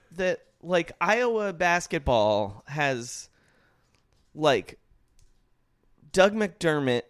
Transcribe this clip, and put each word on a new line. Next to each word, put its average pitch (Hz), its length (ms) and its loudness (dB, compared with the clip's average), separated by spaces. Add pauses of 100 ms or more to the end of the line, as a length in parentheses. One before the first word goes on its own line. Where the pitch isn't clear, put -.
(120)
that, 180 280 -4 (220)
like, 170 380 -2
Iowa 214 520 0
basketball 127 1120 0
has, 139 640 -6 (1040)
like, 143 440 0 (1300)
Doug 190 220 6
McDermott 151 760 0